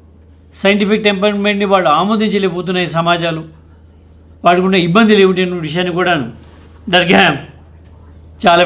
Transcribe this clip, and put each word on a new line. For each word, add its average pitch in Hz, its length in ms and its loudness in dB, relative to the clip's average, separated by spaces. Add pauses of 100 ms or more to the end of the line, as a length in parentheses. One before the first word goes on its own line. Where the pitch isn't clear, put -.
(640)
సైంటిఫిక్ 202 460 0
టెంపర్‌మెంట్ని 202 640 -2
వాళ్ళు 185 160 2 (120)
ఆమోదించలేకపోతున్నాయి 185 880 -2 (100)
సమాజాలు? 170 440 -2 (1040)
వాటికి 180 240 2
ఉన్న 190 100 2 (100)
ఇబ్బందులు 214 360 4
ఏమిటి 185 220 0
అనే 180 200 -6
విషయాన్ని 180 320 -4
కూడా 180 160 0 (800)
డర్కహామ్ 175 460 2 (1080)
చాలా 175 220 4